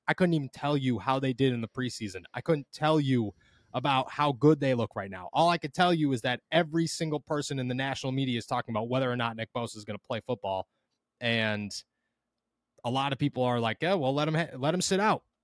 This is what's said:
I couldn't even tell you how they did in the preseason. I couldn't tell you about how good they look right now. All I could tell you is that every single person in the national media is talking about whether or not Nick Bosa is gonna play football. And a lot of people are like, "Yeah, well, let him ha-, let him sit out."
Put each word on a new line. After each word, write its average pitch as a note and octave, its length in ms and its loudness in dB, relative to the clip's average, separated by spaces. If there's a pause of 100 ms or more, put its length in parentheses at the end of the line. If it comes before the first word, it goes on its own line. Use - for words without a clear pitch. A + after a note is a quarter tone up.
I D#3 80 2
couldn't F3 180 4
even C#3+ 160 0
tell D3 260 -2
you C3 220 2
how C3 220 0
they C3 140 0
did C3 200 2
in A#2 80 -4
the A2+ 60 -6
preseason. G#2+ 560 -6 (100)
I B2 80 -8
couldn't D3 320 -2
tell D#3 260 2
you B2+ 360 2 (380)
about C3 380 0
how D3 200 0
good C#3+ 280 6
they C3+ 140 2
look A#2 220 -2
right G2 160 -6
now. F#2 220 -12
All E3 160 4
I E3+ 100 2
could C#3+ 140 -8
tell F3+ 200 4
you D3 200 2
is A#2 80 -2
that B2 180 -2 (120)
every E3 360 2
single D#3 320 -4
person D3 400 -4
in B2+ 80 -2
the B2 80 -2
national C3+ 360 -4
media C3 280 0
is - 80 -10
talking A#2+ 260 -4
about A2 140 -2
whether B2+ 240 0
or B2 60 -2
not A#2 180 -2
Nick A2+ 200 -8
Bosa A#2 220 -6
is G#2 80 -16
gonna G#2 140 -8
play A2+ 260 -6
football. F#2+ 420 -4 (540)
And A2 520 -2 (1080)
a A#2+ 60 -4
lot C3+ 240 0
of B2 60 -8
people C3+ 240 0
are B2 160 2
like, A2+ 220 0
"Yeah, F3 120 2
well, C3+ 200 0
let D3 140 0
him D#3+ 60 0
ha-, D#3 240 -2
let C#3+ 160 2
him F3+ 80 2
sit F#3+ 180 2
out." G3+ 240 2 (200)